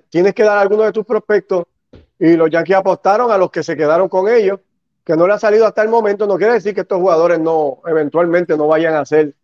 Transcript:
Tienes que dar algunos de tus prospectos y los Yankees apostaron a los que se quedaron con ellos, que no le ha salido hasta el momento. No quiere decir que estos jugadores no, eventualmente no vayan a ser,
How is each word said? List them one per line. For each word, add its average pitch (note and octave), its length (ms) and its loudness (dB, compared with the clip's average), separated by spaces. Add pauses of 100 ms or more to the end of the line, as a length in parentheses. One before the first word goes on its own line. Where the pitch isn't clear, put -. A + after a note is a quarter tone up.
Tienes F#3+ 260 0
que G#3+ 80 0
dar G#3 160 2
algunos G#3 260 0
de G#3 60 -2
tus G#3+ 140 -6
prospectos G3+ 600 -2 (540)
y E3 160 4
los E3 160 2
Yankees E3 240 0
apostaron F#3+ 560 0
a G3+ 80 2
los F3+ 100 0
que D#3+ 140 -8
se E3 120 -8
quedaron D#3 320 0
con F#3 220 -2
ellos, G3+ 300 0 (440)
que D#3+ 120 -2
no E3+ 100 2
le G3+ 80 2
ha G#3 60 -2
salido A3 260 2
hasta G#3+ 160 -2
el A3 80 0
momento. G#3+ 380 0
No G3 100 -2
quiere G#3+ 160 0
decir G3+ 220 -4
que G3 60 -4
estos F3+ 180 -4
jugadores E3+ 400 2
no, D#3+ 480 -2
eventualmente E3 680 0
no D3+ 120 -2
vayan D#3+ 260 0
a C#3+ 120 -2
ser, D3+ 280 0 (100)